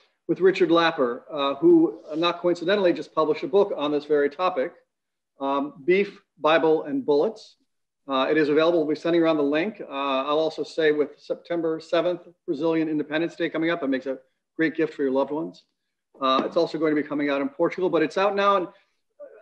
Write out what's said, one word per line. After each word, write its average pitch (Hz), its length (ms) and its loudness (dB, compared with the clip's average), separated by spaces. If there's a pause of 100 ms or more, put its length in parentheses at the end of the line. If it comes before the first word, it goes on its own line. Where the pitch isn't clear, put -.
(280)
with 165 120 -2
Richard 185 280 4
Lapper, 160 540 2 (100)
uh, 143 220 -2
who, 165 560 4
uh, 151 40 -10
not 170 260 -2
coincidentally, 180 520 0
just 147 220 -6
published 151 280 0
a 165 60 -6
book 196 260 2
on 147 160 -2
this 147 140 -2
very 143 240 2
topic, 143 460 -4 (640)
um, 143 460 -4
Beef, 196 340 2 (180)
Bible, 156 440 2
and 139 240 -4
Bullets. 151 500 0 (520)
Uh, 131 220 0
it 156 60 2
is 151 120 2
available. 160 300 2
We'll 151 160 0
be 143 60 -10
sending 170 200 0
around 160 160 2
the 147 60 0
link. 156 380 -2
Uh, - 100 -14
I'll 139 480 -2
also 156 240 -2
say 156 300 0
with 147 260 -2
September 160 600 -6
seventh, 170 400 -2 (260)
Brazilian 160 420 -2
Independence 156 460 -4
Day 165 160 -4
coming 160 180 -2
up, 170 140 -2
it 135 60 -4
makes 131 180 -2
a 131 120 -6 (380)
great 160 200 -2
gift 156 180 -2
for 147 80 -4
your 135 80 0
loved 139 220 0
ones. 170 320 -10 (560)
Uh, 131 240 2
it's - 120 -4
also 160 220 0
going 151 160 0
to 147 80 0
be 143 40 -6
coming 147 240 -4
out 139 100 -2
in 139 80 -2
Portugal, 170 420 -2
but 165 120 2
it's - 140 -4
out 202 200 0
now. 202 220 2
And 175 100 -4 (720)